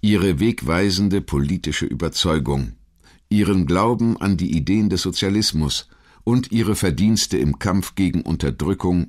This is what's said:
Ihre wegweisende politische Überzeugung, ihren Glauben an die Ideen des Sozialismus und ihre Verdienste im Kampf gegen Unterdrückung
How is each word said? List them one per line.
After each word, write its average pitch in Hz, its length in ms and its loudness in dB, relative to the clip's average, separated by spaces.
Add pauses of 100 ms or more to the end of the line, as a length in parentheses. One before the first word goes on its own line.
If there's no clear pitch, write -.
Ihre 98 380 2
wegweisende 95 800 0
politische 73 680 -2
Überzeugung, 69 880 -2 (540)
ihren 98 380 2
Glauben 113 500 2
an 98 200 0
die 82 200 -2
Ideen 98 340 2
des 90 120 -2
Sozialismus 95 880 -2 (340)
und 127 300 0
ihre 107 240 2
Verdienste 98 600 0
im 71 220 0
Kampf 95 380 -2
gegen 90 260 0
Unterdrückung 82 880 -2